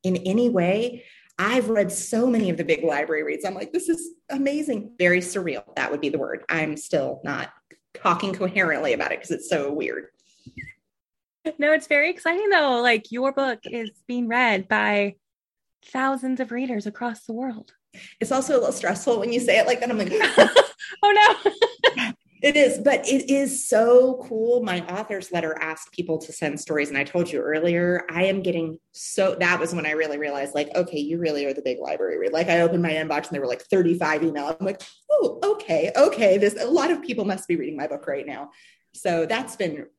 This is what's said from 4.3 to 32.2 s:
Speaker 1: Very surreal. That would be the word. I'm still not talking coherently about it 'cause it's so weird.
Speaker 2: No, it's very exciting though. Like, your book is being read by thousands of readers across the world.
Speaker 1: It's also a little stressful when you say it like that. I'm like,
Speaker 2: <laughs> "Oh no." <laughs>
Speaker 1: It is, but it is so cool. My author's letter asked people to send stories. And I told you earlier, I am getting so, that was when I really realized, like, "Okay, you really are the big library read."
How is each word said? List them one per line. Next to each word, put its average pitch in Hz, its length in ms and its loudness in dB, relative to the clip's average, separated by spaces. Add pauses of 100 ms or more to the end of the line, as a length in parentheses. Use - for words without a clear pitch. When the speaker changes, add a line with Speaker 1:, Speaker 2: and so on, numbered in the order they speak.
Speaker 1:
Very 180 220 4
surreal. 170 420 -6 (140)
That 135 120 -2
would 147 120 -4
be 147 80 0
the 151 100 -2
word. - 300 -6
I'm 156 260 -2
still 135 480 -4
not 135 260 -6 (440)
talking 185 400 -2
coherently 180 580 0
about - 220 -2
it - 80 -8
'cause - 100 -10
it's - 180 -6
so 143 220 0
weird. - 360 -6 (1500)
Speaker 2:
No, 294 140 2
it's 311 160 0
very 294 220 2
exciting 359 400 -2
though. 285 320 4
Like, 233 300 2
your 254 200 0
book 269 320 -2
is 226 260 -8 (160)
being 247 220 -4
read 226 400 2
by 208 480 0 (720)
thousands 262 560 -2
of 240 100 -6
readers 247 340 -6
across 220 400 -8
the 226 80 -10
world. 233 400 -10 (460)
Speaker 1:
It's 220 120 -4
also 269 220 0
a 254 60 4
little 214 140 0
stressful 208 460 -2
when 233 120 -4
you 240 80 0
say 220 200 4
it - 60 4
like 247 140 2
that. 233 100 -4
I'm 220 80 -2
like, 208 140 -2
Speaker 2:
<laughs> - 920 4
"Oh 415 420 6
no." 392 680 0
<laughs> - 100 -18 (180)
Speaker 1:
It 294 140 4
is, 262 240 6
but 262 260 2
it 269 240 0
is 277 380 0
so 247 580 6
cool. 233 380 0
My 180 240 -2
author's 190 420 -6
letter 160 300 -2
asked 160 320 -6
people 170 280 -4
to - 120 -12
send 147 260 -4
stories. 147 300 -2
And 143 100 -4
I 143 60 0
told 175 260 -2
you 147 120 -4
earlier, 175 680 0
I 175 180 0
am 196 140 0
getting 165 380 -4 (140)
so, - 480 -2
that 175 180 2
was 170 160 -2
when 156 100 -4
I 151 60 -2
really 151 260 -2
realized, 143 380 -6
like, 147 180 -2
"Okay, 170 260 -2
you 151 180 -4
really 151 300 -2
are 135 60 -2
the 139 80 -6
big 127 180 -2
library 78 380 -2
read." 92 140 0